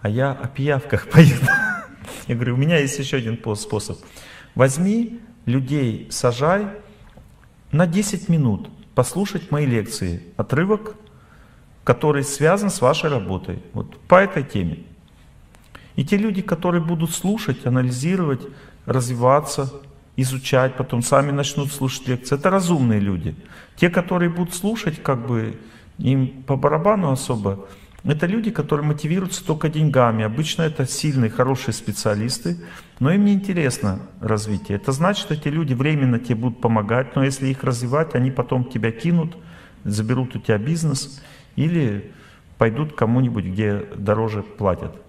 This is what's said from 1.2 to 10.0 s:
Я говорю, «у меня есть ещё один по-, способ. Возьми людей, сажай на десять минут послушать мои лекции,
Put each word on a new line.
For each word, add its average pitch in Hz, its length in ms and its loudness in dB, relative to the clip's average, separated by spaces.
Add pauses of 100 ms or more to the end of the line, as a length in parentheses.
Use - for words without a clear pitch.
Я 123 80 -2
говорю, 120 180 -2
«у 123 40 0
меня 156 200 4
есть 139 220 0
ещё 139 180 -4
один 113 200 -4
по-, 110 180 -4
способ. 104 420 -6 (580)
Возьми 185 640 2 (260)
людей, 127 680 0
сажай 151 560 2 (1040)
на 175 160 4
десять 185 420 -2
минут 135 400 2 (260)
послушать 175 560 -2
мои 147 140 0
лекции, 101 560 -2 (160)